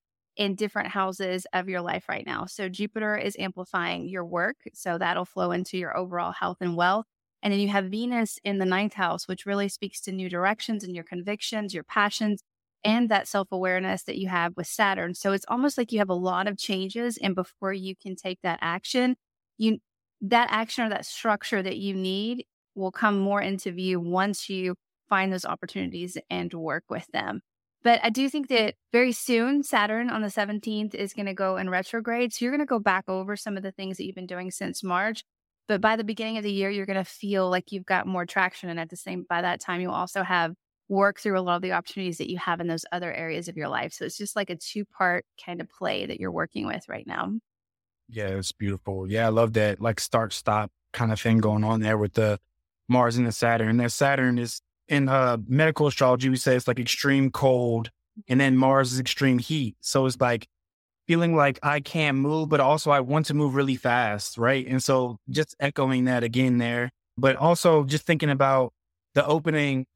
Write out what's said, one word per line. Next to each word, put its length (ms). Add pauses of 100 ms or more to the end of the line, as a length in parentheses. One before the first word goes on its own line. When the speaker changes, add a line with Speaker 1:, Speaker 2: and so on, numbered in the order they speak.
(360)
Speaker 1:
in 180
different 340
houses 640
of 160
your 140
life 260
right 180
now. 200
So 220
Jupiter 480
is 220
amplifying 680
your 160
work, 320 (180)
so 240
that'll 260
flow 280
into 260
your 180
overall 360
health 280
and 160
wealth. 300 (360)
And 100
then 80
you 80
have 220
Venus 520
in 160
the 80
ninth 280
house, 340
which 180
really 220
speaks 340
to 100
new 180
directions 520
and 120
your 100
convictions, 720
your 100
passions, 580 (420)
and 240
that 180
self-awareness 760
that 160
you 100
have 260
with 120
Saturn. 480
So 180
it's 160
almost 300
like 120
you 80
have 120
a 40
lot 320
of 120
changes, 580
and 180
before 380
you 240
can 180
take 280
that 180
action, 560 (400)
you, 220 (420)
that 300
action 340
or 60
that 160
structure 560
that 160
you 160
need 500 (320)
will 160
come 260
more 220
into 320
view 260
once 520
you 240 (340)
find 240
those 140
opportunities 720 (100)
and 240
work 380
with 160
them. 340 (420)
But 220
I 60
do 180
think 200
that 260 (180)
very 200
soon, 500
Saturn 480
on 100
the 80
seventeenth 640
is 200
gonna 180
go 240
in 140
retrograde. 640
So 100
you're 80
gonna 140
go 120
back 300
over 260
some 220
of 60
the 100
things 240
that 80
you've 100
been 120
doing 240
since 340
March. 400 (420)
But 140
by 160
the 80
beginning 320
of 80
the 80
year, 160
you're 160
gonna 180
feel 460
like 240
you've 140
got 200
more 200
traction. 420
And 100
at 120
the 60
same, 300
by 140
that 180
time, 220
you'll 140
also 280
have 300 (360)
worked 340
through 160
a 20
lot 160
of 60
the 100
opportunities 460
that 120
you 60
have 240
in 60
those 260
other 200
areas 360
of 80
your 120
life. 260
So 100
it's 140
just 180
like 140
a 60
two-part 680 (180)
kind 200
of 80
play 360
that 140
you're 100
working 360
with 220
right 180
now. 260 (760)
Speaker 2:
Yeah, 200
it's 240
beautiful. 580
Yeah, 160
I 40
love 240
that, 260
like, 180
start-stop 720 (220)
kind 180
of 100
thing 180
going 260
on 160
there 180
with 140
the 260 (500)
Mars 280
and 100
the 60
Saturn. 460
That 120
Saturn 480
is, 220 (260)
in, 220
uh, 300 (100)
medical 400
astrology, 400
we 80
say 180
it's, 140
like, 100
extreme 540
cold, 580 (380)
and 120
then 160
Mars 360
is 80
extreme 400
heat. 400
So 260
it's, 140
like, 260 (640)
feeling 260
like 300
I 160
can't 380
move, 300
but 120
also 320
I 80
want 260
to 80
move 220
really 200
fast, 640
right? 300
And 120
so 380 (100)
just 300
echoing 460
that 180
again 360
there, 320 (260)
but 180
also 480
just 240
thinking 240
about 420 (420)
the 100
opening, 720